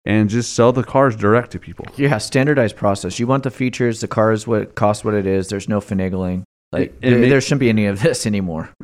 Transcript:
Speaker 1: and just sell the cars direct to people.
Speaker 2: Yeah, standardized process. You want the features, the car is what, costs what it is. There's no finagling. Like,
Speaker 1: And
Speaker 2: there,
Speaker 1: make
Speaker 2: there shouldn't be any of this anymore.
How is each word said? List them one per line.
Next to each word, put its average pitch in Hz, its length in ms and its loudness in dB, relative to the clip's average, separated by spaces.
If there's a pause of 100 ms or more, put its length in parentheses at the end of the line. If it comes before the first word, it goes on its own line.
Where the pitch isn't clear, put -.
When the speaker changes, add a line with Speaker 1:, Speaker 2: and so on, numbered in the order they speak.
Speaker 1:
and 107 260 2
just 117 240 -2
sell 120 180 4
the 123 120 0
cars 135 320 0
direct 110 340 2
to 90 80 -12
people. - 260 -16 (120)
Speaker 2:
Yeah, 139 220 0
standardized 131 580 0
process. 98 420 -2
You 117 80 -2
want 135 160 0
the 131 80 -4
features, 120 500 -2
the 98 80 -6
car 110 220 2
is 107 160 -2
what, 107 300 -2
costs 104 280 0
what 107 100 0
it 98 120 0
is. 95 220 0
There's 101 200 -6
no 104 120 0
finagling. 92 640 -4 (260)
Like, - 320 -2
Speaker 1:
And 127 100 4
Speaker 2:
there, 117 80 6
Speaker 1:
make 123 100 6
Speaker 2:
there 139 100 4
shouldn't 139 200 0
be 120 100 2
any 107 160 2
of 98 160 -4
this - 220 0
anymore. 92 460 -4 (140)